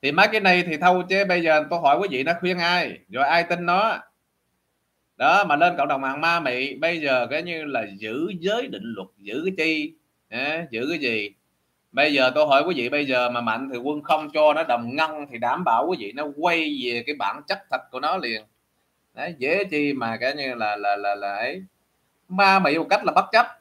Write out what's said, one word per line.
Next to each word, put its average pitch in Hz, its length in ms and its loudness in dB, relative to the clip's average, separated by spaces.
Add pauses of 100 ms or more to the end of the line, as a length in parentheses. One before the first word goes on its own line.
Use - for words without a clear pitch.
Thì 139 100 0
mấy 190 160 6
cái 220 120 0
này 180 260 4
thì 160 100 -4
thôi 180 320 4
chứ 196 200 2
bây 175 140 2
giờ 156 280 4
tôi 170 100 -2
hỏi 147 180 4
quý 196 120 0
vị 131 120 -4
nó 160 180 0
khuyên 180 180 -2
ai, 170 400 0 (100)
rồi 123 160 0
ai 170 200 4
tin 175 220 -4
nó. 196 320 2 (1160)
Đó, 170 280 4
mà 151 120 2
lên 170 220 4
cộng 143 100 0
đồng 139 120 0
mạng 135 200 -4
ma 170 200 0
mị, 135 340 -4
bây 165 260 -2
giờ 131 300 0
cái 156 120 -4
như 165 220 -8
là 123 220 -4 (120)
giữ 127 420 -6
giới 214 260 -2
định 101 160 -10 (140)
luật, 95 200 -12
giữ 101 280 -8
cái 190 120 -2
chi, 160 380 -2 (340)
đấy, 147 420 -6
giữ 113 200 -4
cái 170 80 -4
gì? 113 360 -4 (580)
Bây 147 220 2
giờ 131 200 4
tôi 151 120 4
hỏi 143 200 6
quý 180 80 -2
vị, 123 140 -2
bây 143 180 -2
giờ 123 240 0
mà 120 100 -4
Mạnh 120 320 -2
Thường 123 140 -6
Quân 147 160 -4
không 151 300 0
cho 151 220 6
nó 160 100 0
đồng 120 320 -2
ngân 156 360 -4
thì 120 60 -12
đảm 131 260 -2
bảo 120 220 2
quý 180 140 -2
vị 104 120 -10
nó 143 140 -8 (100)
quay 156 460 0
về 120 240 -4
cái 147 120 -4
bản 117 280 -4
chất 196 120 -4 (120)
thật 131 100 -2 (100)
của 131 100 -8
nó 156 160 -2
liền. 117 260 -6 (720)
Đấy, 160 240 -10
dễ 160 260 0
chi 147 280 0
mà 117 280 -4
cái 131 140 -2
như 135 200 -6
là, 107 220 -2
là, 101 200 0
là, 101 180 -2
là 101 200 -6
ấy. 139 300 -6 (640)
Ma 190 300 6
mị 160 200 2
một 156 120 -2
cách 214 140 2
là 165 80 0
bất 196 200 4
chấp. 220 140 6 (140)